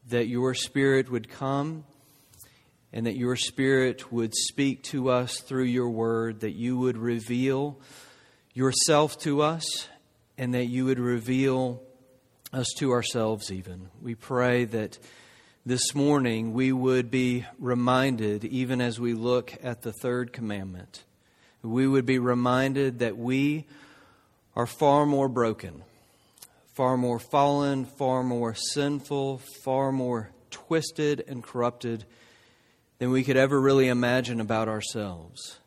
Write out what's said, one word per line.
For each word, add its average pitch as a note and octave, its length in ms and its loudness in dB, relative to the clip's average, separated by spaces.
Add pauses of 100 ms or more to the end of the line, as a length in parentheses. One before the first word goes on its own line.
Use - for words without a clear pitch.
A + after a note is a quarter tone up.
that A#2+ 220 0
your B2 260 0
Spirit C3+ 560 2
would A2+ 180 -4
come C#3+ 540 -4 (1080)
and A#2 120 -4
that A2+ 120 -2
your B2 180 0
Spirit C3 800 0
would A2+ 240 -2
speak - 480 -2
to C3 260 -2
us B2 300 0
through C3 240 -2
your B2 260 0
word, A2+ 520 -2
that G#2+ 100 -4
you A#2+ 260 -2
would B2+ 180 0
reveal B2 800 -2 (760)
yourself C#3+ 680 4
to D3 240 0
us, D#3+ 460 -2 (500)
and B2 160 -4
that B2 120 0
you B2+ 180 -2
would C3 160 2
reveal B2 840 0 (680)
us B2+ 160 -2 (100)
to C3+ 140 2
ourselves A2+ 580 -2
even. F#2 380 -12 (120)
We A#2+ 140 -8
pray B2 520 0
that A2 340 -6 (680)
this B2 280 -2
morning B2+ 580 2
we C3 180 2
would B2+ 400 2
be B2 360 0 (120)
reminded, B2 880 2
even B2+ 380 -2
as A#2 180 -2
we A#2+ 140 0
look A#2+ 480 0
at A#2+ 180 -8
the A2 140 -8
third B2 360 -4
commandment, F#2+ 720 -10 (580)
we B2 240 0
would C3+ 180 4
be C3 140 2
reminded B2 800 2
that A2+ 180 -2
we C#3 480 0 (880)
are A#2 120 0
far D3 400 4
more C#3 200 2
broken, A2+ 560 -2 (920)
far B2+ 240 2
more B2 200 0
fallen, C#3+ 680 2
far B2+ 360 0
more A#2+ 320 -2
sinful, C#3 840 -2 (240)
far C3+ 260 2
more B2 400 -2 (200)
twisted D3+ 760 -2
and B2+ 160 -10
corrupted A#2+ 640 -4 (920)
than B2+ 120 0
we C3 140 4
could C3 140 4
ever C#3 200 4
really C3+ 300 6
imagine B2 540 2
about A2 260 0
ourselves. G2+ 1000 -8